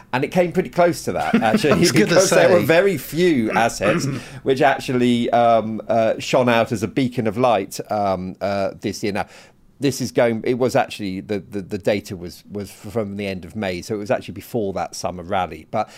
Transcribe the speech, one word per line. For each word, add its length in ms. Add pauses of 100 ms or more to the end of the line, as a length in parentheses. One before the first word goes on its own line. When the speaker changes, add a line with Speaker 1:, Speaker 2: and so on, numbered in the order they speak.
(140)
Speaker 1:
and 100
it 60
came 240
pretty 160
close 340
to 100
that, 220
Speaker 2:
<laughs> 60
Speaker 1:
actually, 300
Speaker 2:
I 60
was 140
gonna 140
Speaker 1:
because 240
there 180
Speaker 2:
say. 60
Speaker 1:
were 80
very 360
few 540
assets 540
Speaker 2:
<clears throat> 380
Speaker 1:
which 180
actually, 720
um, 560
uh, 300
shone 300
out 240
as 120
a 40
beacon 400
of 100
light, 420 (120)
um, 480
uh, 400
this 240
year. 80
Now, 160 (520)
this 200
is 120
going, 340
it 100
was 200
actually, 440
the, 200
the, 220
the 160
data 380
was, 340
was 220
from 460
the 100
end 160
of 120
May, 260
so 140
it 40
was 120
actually 220
before 400
that 220
summer 280
rally. 460
But 280